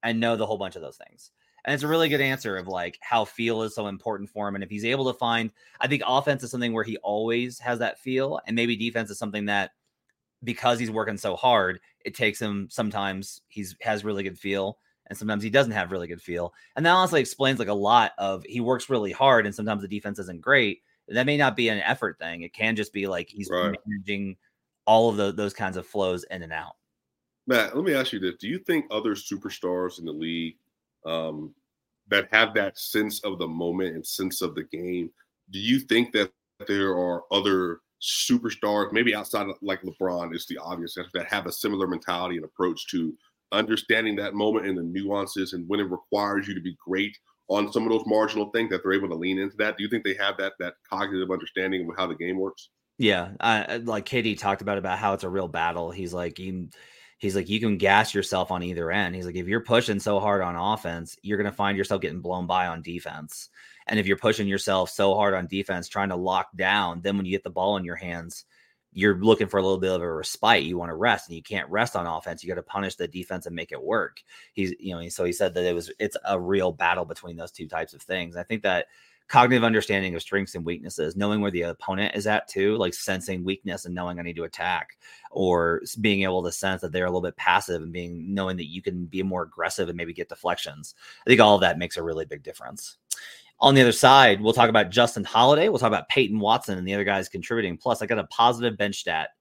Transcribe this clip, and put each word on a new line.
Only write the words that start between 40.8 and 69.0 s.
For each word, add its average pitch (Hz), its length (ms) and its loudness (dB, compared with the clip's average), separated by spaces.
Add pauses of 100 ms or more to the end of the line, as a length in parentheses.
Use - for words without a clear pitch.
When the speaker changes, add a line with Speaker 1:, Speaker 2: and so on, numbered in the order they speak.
Speaker 2:
that 87 120 -4
have 98 220 -4
a 85 40 -6
similar 98 360 -2
mentality 87 480 -4
and 78 100 -8
approach 90 440 -4
to 82 280 -4 (340)
understanding 110 640 0
that 101 200 -4
moment 107 320 2
and 95 100 -2
the 85 60 -4
nuances 95 680 -4
and 87 140 -8
when 101 120 0
it 98 100 -2
requires 101 580 -2
you 101 60 -8
to 90 80 -8
be 87 220 -10
great 98 340 -4 (300)
on 98 260 0
some 123 100 2
of 113 80 0
those 110 140 0
marginal 107 460 0
things, 113 180 0
that 92 140 -4
they're 95 100 2
able 98 160 0
to 82 60 -6
lean 92 240 -2
into 101 180 -6
that? 107 200 -2
Do 98 60 -6
you 110 60 -6
think 110 140 -2
they 98 120 -2
have 101 220 -2
that, 98 220 -4
that 90 160 -8 (120)
cognitive 95 440 -4
understanding 92 580 -2
of 82 80 -8
how 92 80 0
the 82 100 -6
game 87 220 -4
works? 95 320 -6 (300)
Speaker 1:
Yeah, 98 400 2
I, 110 240 2
I, 110 140 -6
like, 117 280 -4
K 127 160 -2
D 110 140 0
talked 98 260 -2
about, 101 160 -2
about 92 220 -4
how 104 140 2
it's 98 100 -4
a 92 60 -4
real 92 180 -2
battle. 85 420 -2
He's 87 240 -8
like, 87 240 -6
"You," 92 320 -8 (480)
he's 98 180 -2
like, 95 140 -2
"You 104 100 0
can 107 180 0
gas 98 360 6
yourself 92 380 0
on 90 120 -2
either 85 280 -4
end." 92 240 -2
He's 90 100 -8
like, 87 100 -8
"If 90 120 -4
you're 107 120 0
pushing 113 400 2
so 101 200 0
hard 101 220 2
on 87 140 -4
offense, 85 680 -4
you're 101 140 -2
gonna 101 140 0
find 101 260 0
yourself 98 240 0
getting 82 200 -6
blown 90 240 -4
by 90 220 2
on 82 160 -8
defense. 80 640 -12 (380)
And 107 120 2
if 98 60 2
you're 98 120 4
pushing 107 300 2
yourself 98 440 0
so 98 240 2
hard 101 180 2
on 90 140 -2
defense, 95 400 -4
trying 101 220 -2
to 92 60 -4
lock 92 400 -2
down, 92 460 0
then 98 160 0
when 95 80 -2
you 90 60 -2
get 95 120 -2
the 92 60 -8
ball 95 280 0
in 92 60 -4
your 85 120 -8
hands, 85 500 -10 (480)
you're 95 260 4